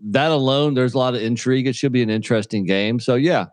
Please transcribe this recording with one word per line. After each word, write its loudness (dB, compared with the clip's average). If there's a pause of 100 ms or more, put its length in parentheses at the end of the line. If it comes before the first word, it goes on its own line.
that 2
alone, 0
there's 0
a -2
lot 0
of -4
intrigue. 0
It -2
should -2
be 2
an 0
interesting -2
game. 0
So 0
yeah, 0